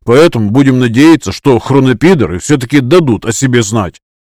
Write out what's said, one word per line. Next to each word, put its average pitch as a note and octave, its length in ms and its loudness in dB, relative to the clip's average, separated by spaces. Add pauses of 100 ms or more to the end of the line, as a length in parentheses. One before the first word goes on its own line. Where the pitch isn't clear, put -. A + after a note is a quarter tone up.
Поэтому A#2+ 460 0
будем C3 280 2
надеяться, B2+ 540 2
что B2 260 0
хронопидоры C3 800 0
все-таки C#3+ 420 -2
дадут C3 440 0
о - 80 -4
себе B2 300 -2
знать. G2+ 380 -6 (280)